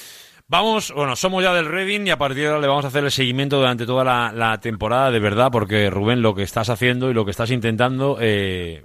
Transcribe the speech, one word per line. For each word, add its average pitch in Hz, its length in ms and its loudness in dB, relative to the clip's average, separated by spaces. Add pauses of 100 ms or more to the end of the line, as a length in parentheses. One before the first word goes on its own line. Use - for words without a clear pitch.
(500)
Vamos, 202 460 0
bueno, 139 220 -2
somos 185 260 0
ya 185 100 2
del 165 120 0
Reading 190 420 -4
y - 20 2
a 156 80 2
partir 139 260 -2
de 151 40 0
ahora 151 140 0
le 139 80 2
vamos 143 160 2
a - 20 -4
hacer 143 160 -2
el 139 80 0
seguimiento 135 460 0
durante 123 280 2
toda 127 200 0
la, 120 280 0
la 113 280 0
temporada, 117 500 0
de 113 80 2
verdad, 107 320 2
porque, 104 380 2
Rubén, 107 320 2
lo 107 140 2
que 98 80 -2
estás 110 260 -4
haciendo 123 420 0
y - 20 0
lo 110 120 2
que 101 60 -4
estás 117 200 -4
intentando, 123 720 0
eh, 92 640 -2